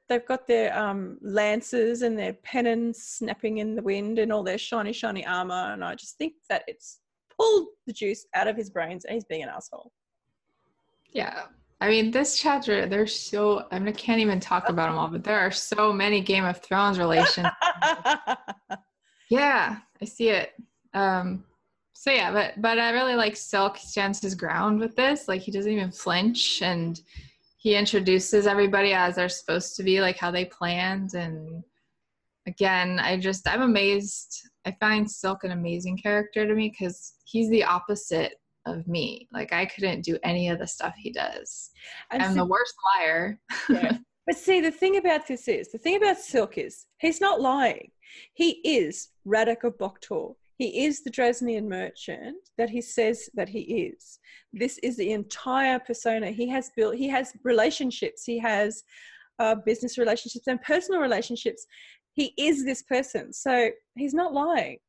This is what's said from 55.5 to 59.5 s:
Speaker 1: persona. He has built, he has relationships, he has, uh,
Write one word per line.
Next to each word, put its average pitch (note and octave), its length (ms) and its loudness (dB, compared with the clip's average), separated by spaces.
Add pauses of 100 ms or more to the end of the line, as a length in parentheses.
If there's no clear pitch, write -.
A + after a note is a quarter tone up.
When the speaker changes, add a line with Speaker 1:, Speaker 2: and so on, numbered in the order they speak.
Speaker 1:
persona. A3+ 540 -2
He A#3 160 -4
has C4 280 -4
built, G#3+ 200 2
he C4+ 120 -2
has C4+ 260 -2 (100)
relationships, B3 800 0
he A#3 160 -2
has, G#3+ 420 0 (560)
uh, A3 160 4 (100)